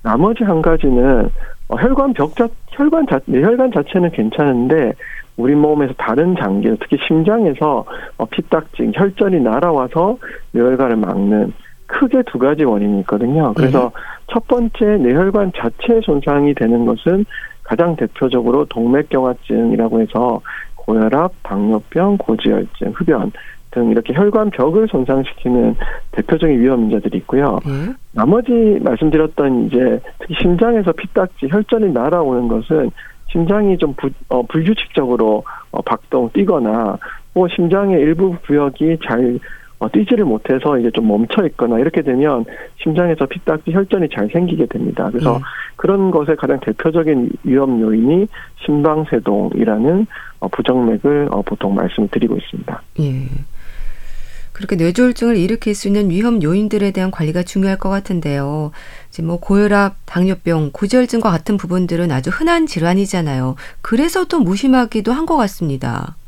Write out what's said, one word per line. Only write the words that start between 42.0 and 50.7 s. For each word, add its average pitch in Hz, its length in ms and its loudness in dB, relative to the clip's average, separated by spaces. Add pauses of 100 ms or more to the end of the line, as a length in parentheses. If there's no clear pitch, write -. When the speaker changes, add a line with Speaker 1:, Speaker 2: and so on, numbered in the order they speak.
Speaker 1:
되면 135 420 0 (380)
심장에서 160 440 0
피딱지, 160 460 -4
혈전이 190 400 0
잘 107 200 -2
생기게 165 340 0
됩니다. 110 460 -4
그래서 123 240 0
Speaker 2:
예. 135 80 -6 (320)
Speaker 1:
그런 190 340 2
것의 151 260 2
가장 139 220 -2
대표적인 151 720 0 (140)
위험 131 360 2
요인이 120 460 4 (400)
심방세동이라는, 139 1400 0 (340)
어, 95 80 -6
부정맥을, 127 840 0